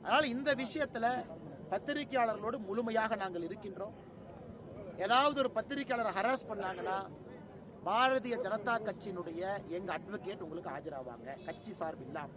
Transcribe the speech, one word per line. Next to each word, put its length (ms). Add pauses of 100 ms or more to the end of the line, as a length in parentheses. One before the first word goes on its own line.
அதனால 200 (120)
இந்த 140 (120)
விஷயத்துல 440 (640)
பத்திரிகையாளர்களோடு 840 (100)
முழுமையாக 540
நாங்கள் 260
இருக்கின்றோம். 480 (1080)
ஏதாவது 380
ஒரு 140
பத்திரிகையாளரை 600
ஹராஸ் 320
பண்ணாங்கன்னா 480 (920)
பாரதிய 480 (100)
ஜனதா 300 (120)
கட்சியினுடைய 540 (360)
எங்க 200
அட்வொகேட் 480
உங்களுக்கு 300
ஆஜராவாங்க, 520 (200)
கட்சி 320
சார்பு 300
இல்லாம. 280